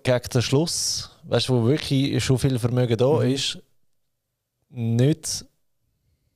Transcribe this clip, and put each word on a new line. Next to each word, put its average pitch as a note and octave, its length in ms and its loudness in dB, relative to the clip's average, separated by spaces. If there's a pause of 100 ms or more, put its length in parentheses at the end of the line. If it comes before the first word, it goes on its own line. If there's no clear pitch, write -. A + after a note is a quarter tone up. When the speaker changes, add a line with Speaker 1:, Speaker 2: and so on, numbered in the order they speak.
Speaker 1:
gegen B2 300 0
den B2+ 80 2
Schluss, - 720 -2 (140)
weisst, A#2+ 260 -2
wo A#2+ 160 2
wirklich C3+ 580 0
schon C3 140 2
viel C3 200 0
Vermögen A#2+ 380 0
da C3 220 2
Speaker 2:
Mhm. B2 160 2
Speaker 1:
ist, - 240 -6 (1120)
nicht B2 720 0 (920)